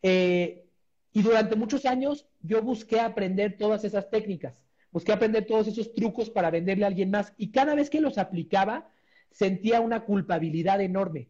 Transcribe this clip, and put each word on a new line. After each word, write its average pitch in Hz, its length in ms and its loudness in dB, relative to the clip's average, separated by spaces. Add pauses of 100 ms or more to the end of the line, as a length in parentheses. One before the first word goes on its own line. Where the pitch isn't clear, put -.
Eh, 180 640 2 (460)
y 214 100 2
durante 220 340 2
muchos 233 280 -2
años 269 420 -2 (160)
yo 214 200 0
busqué 226 380 -2
aprender 208 580 -2
todas 208 260 0
esas 196 240 -4
técnicas, 202 560 -6 (280)
busqué 175 200 0
aprender 214 340 2
todos 220 200 2
esos 220 260 -6
trucos 220 380 -2
para 175 200 0
venderle 185 340 0
a 202 40 2
alguien 190 220 0
más. 202 260 -2
Y 214 140 -8
cada 285 240 2
vez 294 160 0
que 311 100 0
los 277 180 0
aplicaba, 196 680 -2 (440)
sentía 202 480 2
una 226 240 -2
culpabilidad 175 760 0
enorme. 185 500 -4